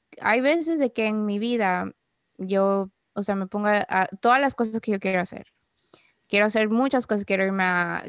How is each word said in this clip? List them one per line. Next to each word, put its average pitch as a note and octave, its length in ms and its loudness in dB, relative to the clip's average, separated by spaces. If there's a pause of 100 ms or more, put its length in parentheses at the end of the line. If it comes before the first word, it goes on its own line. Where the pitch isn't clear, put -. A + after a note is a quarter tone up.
(220)
hay A3+ 200 2
veces D#4+ 380 0
de B3+ 120 0
que A3 140 -2
en G#3+ 200 -2
mi G3+ 140 -2
vida G3 520 0 (460)
yo, G3 540 0 (220)
o G#3 100 -4
sea, G3 120 -2
me F#3+ 120 -4
pongo G#3 200 -2
a, G#3 200 2
a F#3+ 180 0 (140)
todas B3 200 4
las C#4 160 0
cosas A3 240 -2
que G#3+ 120 -4
yo G3 80 -2
quiero F#3+ 200 0
hacer. - 260 -8 (800)
Quiero G#3 180 4
hacer G#3+ 220 0
muchas B3 380 0
cosas, G#3 180 -2
quiero F#3+ 200 0
irme F#3+ 200 0
a, F3 440 -2